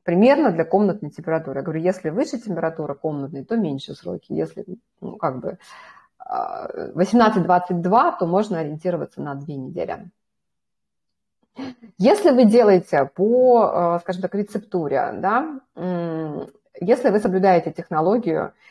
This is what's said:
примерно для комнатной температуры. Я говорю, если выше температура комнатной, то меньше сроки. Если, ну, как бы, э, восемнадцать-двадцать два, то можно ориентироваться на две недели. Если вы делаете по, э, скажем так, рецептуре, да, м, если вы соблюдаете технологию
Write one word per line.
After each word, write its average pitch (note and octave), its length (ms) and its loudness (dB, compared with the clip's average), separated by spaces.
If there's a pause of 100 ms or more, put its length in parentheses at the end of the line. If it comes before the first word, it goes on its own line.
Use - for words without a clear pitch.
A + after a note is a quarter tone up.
примерно A#3+ 480 4
для E3 140 0
комнатной F#3 460 0
температуры. D#3+ 480 -6
Я C#3 40 -6
говорю, D#3+ 180 -6
если F#3 280 -2
выше A#3+ 300 -4
температура E3 560 -6
комнатной, C#3+ 500 -8
то A3+ 100 -4
меньше D3+ 380 -4
сроки. E3+ 400 -10
Если, D#3+ 320 -6 (340)
ну, - 180 -14
как - 220 -4
бы, - 200 -10 (680)
э, - 680 -8
восемнадцать-двадцать F3+ 840 2
два, A#3+ 320 2
то - 120 -4
можно F#3+ 320 0
ориентироваться D#3 640 -6
на C#3+ 140 -8
две C#3+ 220 -12
недели. - 520 -10 (1900)
Если D#4+ 320 4
вы B3 140 6
делаете G3 680 4
по, A3 840 4
э, - 40 -4
скажем F#3 220 -6
так, - 100 -6
рецептуре, G3+ 840 -2
да, C4 400 -2 (160)
м, D#3+ 720 -6 (320)
если A#3+ 320 2
вы G#3 80 2
соблюдаете F#3 520 2
технологию E3+ 840 -2 (180)